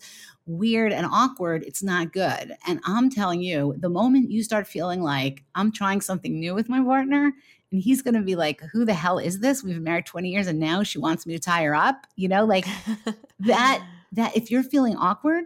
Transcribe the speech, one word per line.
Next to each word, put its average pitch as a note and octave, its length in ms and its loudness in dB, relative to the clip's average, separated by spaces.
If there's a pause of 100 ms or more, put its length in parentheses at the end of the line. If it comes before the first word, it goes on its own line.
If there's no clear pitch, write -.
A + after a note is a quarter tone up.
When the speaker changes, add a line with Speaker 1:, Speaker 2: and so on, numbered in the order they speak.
(460)
Speaker 1:
weird A3 480 0
and F3 180 -2
awkward, F3+ 520 0
it's - 200 -10
not F3+ 300 -2
good. - 420 -2 (120)
And F3 160 -2
I'm A#3 260 2
telling F#3 320 0
you, D3 380 0
the F3 100 -2
moment B3 420 4
you A3 120 0
start G#3+ 240 -2
feeling F3+ 360 -4
like, C#3 400 -2 (100)
"I'm G#3 180 2
trying G3 300 -2
something E3 380 -6
new F3 160 -4
with A3+ 140 -2
my C4 120 2
partner," C4+ 520 2 (380)
and F#3+ 80 0
he's C4 220 2
gonna A3+ 220 2
be F#3 120 0
like, D3+ 240 0 (120)
"Who A#3 120 0
the G#3+ 120 2
hell F3 240 0
is F#3 220 -4
this? C4+ 220 2
We've F3+ 120 -4
been D#3+ 80 -6
married E3+ 240 -2
twenty F3+ 240 -6
years G3 160 0
and D#3+ 120 -2
now E3 220 0
she - 160 -4
wants D#3+ 300 -2
me E3 80 -6
to D#3+ 40 -8
tie E3+ 260 0
her D3 100 2
up." A#3 400 0
You F#3 140 -2
know, G3+ 160 4
like, F#3+ 200 2
Speaker 2:
<laughs> G#3+ 760 -8
Speaker 1:
that, A3+ 420 4 (300)
that A3 220 0
if A3+ 140 0
you're B3+ 140 2
feeling B3+ 320 2
awkward D#4 500 0